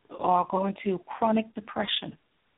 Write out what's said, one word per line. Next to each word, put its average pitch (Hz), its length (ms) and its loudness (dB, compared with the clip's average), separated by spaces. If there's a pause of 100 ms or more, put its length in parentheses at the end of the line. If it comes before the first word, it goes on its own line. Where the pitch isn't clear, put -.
(100)
or 180 400 2
go 190 160 2
into 196 340 -2 (180)
chronic 220 360 2
depression. - 600 -4 (420)